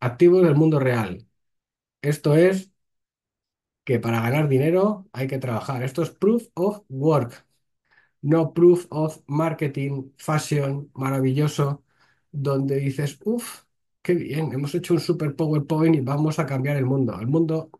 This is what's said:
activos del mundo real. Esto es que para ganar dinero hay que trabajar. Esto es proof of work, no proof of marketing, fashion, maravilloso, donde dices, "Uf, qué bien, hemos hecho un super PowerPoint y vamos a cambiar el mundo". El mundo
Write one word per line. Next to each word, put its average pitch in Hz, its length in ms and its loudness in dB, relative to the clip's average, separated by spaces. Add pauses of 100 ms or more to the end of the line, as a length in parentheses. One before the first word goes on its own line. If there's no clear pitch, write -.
activos 175 420 4
del 160 140 6
mundo 151 240 4
real. 117 460 -2 (760)
Esto 147 340 2
es 185 360 2 (1120)
que 123 160 0
para 117 200 -2
ganar 143 280 0
dinero 180 640 0
hay 135 160 -6
que 135 100 -6
trabajar. 123 440 -6
Esto 131 200 -4
es 156 80 -6
proof 226 440 0
of 202 340 -4
work, 135 580 -2 (760)
no 156 320 0
proof 170 360 6
of 151 360 -4
marketing, 143 920 -4
fashion, 143 760 -4
maravilloso, 135 920 -2 (480)
donde 139 460 -2
dices, 139 460 -4
"Uf, 233 400 -6 (380)
qué 180 120 0
bien, 151 380 -4
hemos 139 220 -6
hecho 175 200 -2
un 156 60 2
super 156 360 -2
PowerPoint 156 600 2
y 143 40 0
vamos 147 400 -2
a 156 60 -2
cambiar 139 300 -2
el 131 100 0
mundo". 123 340 0
El 113 80 -4
mundo 160 520 0